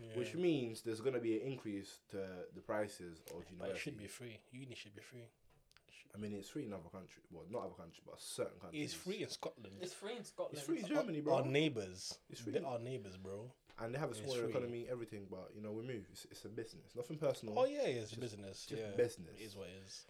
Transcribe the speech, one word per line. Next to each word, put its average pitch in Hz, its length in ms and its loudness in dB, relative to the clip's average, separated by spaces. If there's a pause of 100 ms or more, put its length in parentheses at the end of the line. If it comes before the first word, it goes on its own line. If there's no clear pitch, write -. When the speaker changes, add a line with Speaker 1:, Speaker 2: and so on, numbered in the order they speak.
Speaker 1:
Yeah. 110 160 -6
Speaker 2:
Which 117 160 0
means 143 480 4
there's 110 200 0
gonna 123 180 4
be 110 200 6
an 135 120 0
increase 101 480 -4 (100)
to 95 460 -4
the 98 60 -10
prices 101 600 0 (100)
of 87 140 -6 (140)
Speaker 1:
But 95 120 -2
it 90 60 0
should - 160 -2
Speaker 2:
university. 110 40 -10
Speaker 1:
be 101 100 -8
free. 110 320 -10 (200)
Uni 131 160 -10
should 104 200 -12
be - 60 -14
free. 117 280 -14 (840)
Speaker 2:
I - 40 -12
mean, 104 160 -2
it's 98 160 -6
free 147 160 -2
in 101 80 -4
other 85 160 -6
countries. - 400 -12
Well, 82 200 -10
not 110 160 0
other 90 100 -6
countries, 82 300 -14
but - 140 -12
certain - 400 -2
countries. 143 260 -4
Speaker 1:
It's - 80 -4
free 185 280 -4
in - 80 -2
Scotland. - 520 -6
Speaker 3:
It's 180 120 -4
free 214 220 -4
in 220 80 -6
Scotland. - 340 -4
Speaker 2:
It's 139 80 -4
free 320 140 6
in 214 60 -2
Speaker 1:
Our, 175 40 0
Speaker 2:
Germany, 220 320 4
bro. 143 140 8
Speaker 1:
our 135 100 8
neighbours. 127 720 6 (120)
Speaker 2:
It's - 120 -8
free. - 120 0
Speaker 1:
They - 100 6
are 127 160 0
neighbours, 113 380 -4
bro. 101 340 -6 (280)
Speaker 2:
And 117 140 -2
they 139 60 2
have 151 80 2
a 123 60 -2
Speaker 1:
It's 107 80 -6
Speaker 2:
smaller 123 220 2
Speaker 1:
free. 113 80 2
Speaker 2:
economy, 120 380 0
everything, 110 400 -4
but, 92 240 -8
you 104 80 -10
know, 107 120 -4
we 113 100 -2
move. 123 260 -4
It's, - 220 -14
it's - 140 -12
a - 20 -6
business. 110 480 -8
Nothing 131 220 -4
personal. 135 420 4
Speaker 1:
Oh, 262 60 10
yeah, 294 160 4
yeah, 240 60 6 (120)
it's 107 120 -4
Speaker 2:
Just, 113 100 -4
Speaker 1:
business. 101 440 -4
Speaker 2:
just 110 160 -2
Speaker 1:
Yeah. 107 140 -2
Speaker 2:
business. 107 420 4
Speaker 1:
It 107 60 -8
is 101 140 -8
what 95 100 -6
it 90 60 -10 (120)
is. - 240 -12